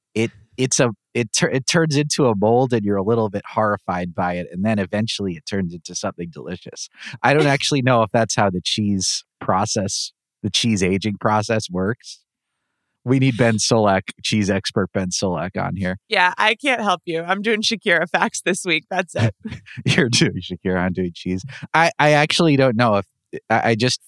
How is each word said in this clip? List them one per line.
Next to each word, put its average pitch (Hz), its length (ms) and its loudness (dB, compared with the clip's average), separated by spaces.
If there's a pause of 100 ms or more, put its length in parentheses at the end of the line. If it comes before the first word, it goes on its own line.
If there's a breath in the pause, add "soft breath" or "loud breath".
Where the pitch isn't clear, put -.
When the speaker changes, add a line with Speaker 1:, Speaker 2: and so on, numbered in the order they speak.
(160)
Speaker 1:
it, 110 160 0 (240)
it's 131 240 0
a, 123 120 4 (220)
it 120 200 -2
tur-, - 160 2
it 131 160 -2
turns 160 320 2
into 147 300 2
a 113 80 4
mold 117 380 2
and 110 120 0
you're 101 120 2
a 98 60 -2
little 110 260 0
bit 95 180 -6
horrified 95 640 -2
by 90 220 -2
it. 87 160 -6
And 92 120 -6
then 110 160 0
eventually 101 540 -4
it 78 120 -12
turns 92 280 -4
into 87 220 -14
something 87 360 -8
delicious. - 560 -14 (360 loud breath)
I 131 100 4
don't 147 140 4
Speaker 2:
<laughs> - 0 -
Speaker 1:
actually 139 340 0
know 123 220 4
if 107 80 -4
that's 113 240 0
how 104 140 2
the 90 140 -2
cheese 101 600 -2 (180)
process, 98 720 -2 (320)
the 107 60 -2
cheese 104 340 0
aging 95 360 0
process 107 500 0
works. 95 500 -6 (880)
We 127 120 2
need 131 200 2
Ben 117 180 4
Solak, 104 560 2 (120)
cheese 104 260 0
expert 98 440 -2
Ben 95 160 -2
Solak, 90 500 -4
on 92 180 -4
here. 98 260 -4
<laughs> - 60 -20
Speaker 2:
Yeah, 180 280 2
I 220 180 2
can't 247 260 -2
help 190 240 0
you. 165 180 -4
I'm 190 180 -2
doing 214 200 0
Shakira 180 480 0
facts - 320 0
this - 240 -2
week. 160 240 0
That's 185 260 -4
it. 113 180 0 (520 loud breath)
Speaker 1:
You're - 240 2
doing 117 320 0
Shakira, 92 380 -4
I'm 90 140 0
doing 90 220 -4
cheese. 92 280 -6 (300 loud breath)
I, 165 240 4
I 151 140 4
actually 151 460 4
don't 131 180 4
know 113 220 4
if, 98 80 -2 (440)
I, 110 200 2
I 117 60 4
just 117 320 -2